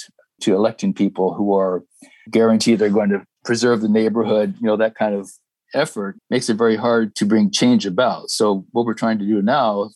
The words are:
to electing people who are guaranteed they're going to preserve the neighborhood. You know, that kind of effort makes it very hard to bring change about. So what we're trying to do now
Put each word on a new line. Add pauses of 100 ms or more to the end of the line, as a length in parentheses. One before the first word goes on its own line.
(420)
to
electing
people
who
are (460)
guaranteed
they're
going
to (220)
preserve
the
neighborhood.
You
know,
that
kind
of (440)
effort (140)
makes
it
very
hard
to
bring
change
about.
So
what
we're
trying
to
do
now